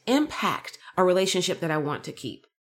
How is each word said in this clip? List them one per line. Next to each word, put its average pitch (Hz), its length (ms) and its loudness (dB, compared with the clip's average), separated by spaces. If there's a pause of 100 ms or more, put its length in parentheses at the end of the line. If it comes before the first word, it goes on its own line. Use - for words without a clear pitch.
impact 233 720 0 (180)
a 185 60 6
relationship 185 560 2
that 165 120 -2
I 151 60 0
want 147 280 -4
to 151 60 -12
keep?" - 360 -12 (220)